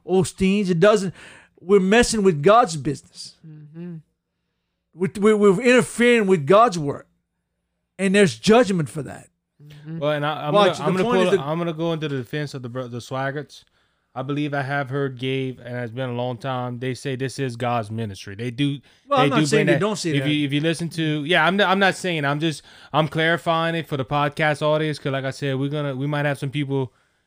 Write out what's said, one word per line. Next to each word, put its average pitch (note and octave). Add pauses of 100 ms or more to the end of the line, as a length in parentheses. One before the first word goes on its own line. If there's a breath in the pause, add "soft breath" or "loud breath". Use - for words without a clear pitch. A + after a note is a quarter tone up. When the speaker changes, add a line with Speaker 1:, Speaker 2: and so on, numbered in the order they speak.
Speaker 1:
Osteens. F#3+
It E3+
doesn't." G3+ (460 loud breath)
We're G3+
messing G#3+
with D#3
God's G3+
business. - (100)
Speaker 2:
Mm-hmm. D#3 (960)
Speaker 1:
We, F3 (120)
we, G#3+
we're G3+
interfering A#3+
with E3+
God's G3
work, C#3 (920)
and F#3+
there's G3
judgment G3
for D3+
that. - (340)
Speaker 2:
Mm-hmm. D3+
Speaker 3:
Well, D3
and D3
I, D3
I'm D3
Speaker 1:
Watch, F#3
Speaker 3:
gonna, D3
I'm F3+
Speaker 1:
the F#3
Speaker 3:
gonna A#3
Speaker 1:
point F#3
Speaker 3:
pull, F#3
Speaker 1:
is F#3
that C#3
Speaker 3:
I'm D#3+
gonna E3+
go E3
into D#3
the C#3
defense C#3+
of C3
the B2
bro-, B2
the A#2+
Swaggarts. C3+ (520)
I B2+
believe C#3+
I C#3
have C#3
heard C3+
Gabe, C3
and A#2+
it's A#2+
been B2+
a A#2+
long B2
time. B2
They B2+
say C3
this C3
is C3
God's A#2+
ministry. G#2
They A#2+
do. C#3 (280 soft breath)
Speaker 1:
Well, C#4
Speaker 3:
They B3+
Speaker 1:
I'm D3
not D#3
Speaker 3:
do D#3
Speaker 1:
saying C#3+
Speaker 3:
bring G3+
Speaker 1:
they D3
Speaker 3:
that. C#3
Speaker 1:
don't G#3
say E3+
Speaker 3:
If C#3
Speaker 1:
that. D3+
Speaker 3:
you, D3
if C#3
you D3
listen E3
to, D3+
yeah, D#3+
I'm, F#3+
I'm F#3+
not F#3+
saying. E3
I'm D3
just, D#3 (320 loud breath)
I'm D3+
clarifying E3
it D#3+
for C#3+
the C3
podcast D3
audience, D3+
'cause C#3
like C3+
I C3+
said, C#3
we're C#3
gonna, C#3+
we C3+
might D3
have C#3+
some C#3+
people, C3+ (320)